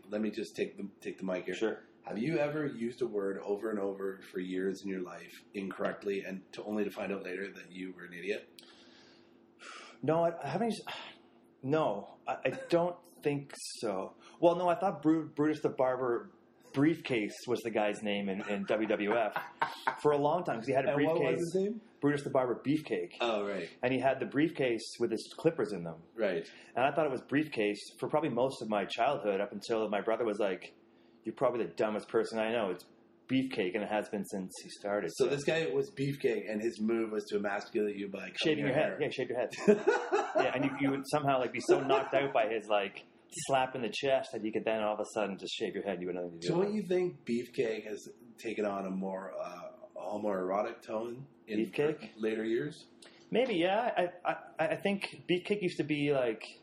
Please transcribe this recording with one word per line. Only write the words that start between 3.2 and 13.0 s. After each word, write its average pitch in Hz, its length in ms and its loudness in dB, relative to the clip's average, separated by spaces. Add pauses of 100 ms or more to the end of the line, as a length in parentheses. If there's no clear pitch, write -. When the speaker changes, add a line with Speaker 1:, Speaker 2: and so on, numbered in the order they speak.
Speaker 1:
over 101 240 -2
and 104 100 -2
over 98 400 -4 (120)
for 95 80 -6
years 92 440 -2
in 98 60 -6
your 92 140 -2
life - 400 -12 (100)
incorrectly, 98 760 -4
and 95 140 -8 (120)
to 113 100 -10
only 107 200 0
to 98 80 0
find 98 220 -4
out 95 100 -6
later 92 300 -6
that 90 180 -18
you 92 260 -10
were 87 80 -16
an 87 80 -16
idiot? 92 340 -6 (1500)
Speaker 2:
No, 160 220 2
I, 170 80 4 (100)
I 143 60 -6
haven't 185 200 0
used, 214 140 -4 (800)
no, 131 460 0 (180)
I, 127 200 -2
I 131 80 2 (160)
don't 175 260 4 (260)